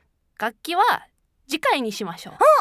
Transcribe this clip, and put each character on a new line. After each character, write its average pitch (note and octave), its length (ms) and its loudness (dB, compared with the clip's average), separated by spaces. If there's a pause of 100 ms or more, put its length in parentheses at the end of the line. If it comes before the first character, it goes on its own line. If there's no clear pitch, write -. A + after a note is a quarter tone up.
(380)
楽 A3+ 240 -6
器 E4+ 140 -6
は G4 80 2 (640)
次 - 120 -6
回 E4+ 220 0
に A3 100 -4
し G#3 120 -8
ま E3+ 140 -10
し - 100 -18
ょ - 40 -20
う。 - 20 -20 (280)